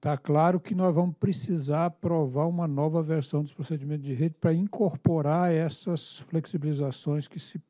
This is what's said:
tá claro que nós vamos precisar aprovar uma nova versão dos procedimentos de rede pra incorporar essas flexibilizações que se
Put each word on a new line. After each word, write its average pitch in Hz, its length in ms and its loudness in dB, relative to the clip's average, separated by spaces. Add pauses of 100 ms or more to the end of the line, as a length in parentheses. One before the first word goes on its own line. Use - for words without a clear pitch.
tá 147 160 -2
claro 160 440 2
que - 140 -6
nós 185 200 2
vamos 175 220 2
precisar 165 680 0
aprovar 160 600 0
uma 170 200 -2
nova 156 360 0
versão 151 400 0
dos 147 100 -6
procedimentos 143 540 -6
de 139 80 -4
rede 156 260 0
pra 165 120 4
incorporar 170 1000 2
essas 165 680 -2
flexibilizações 147 1040 -2
que - 120 -12
se - 320 -12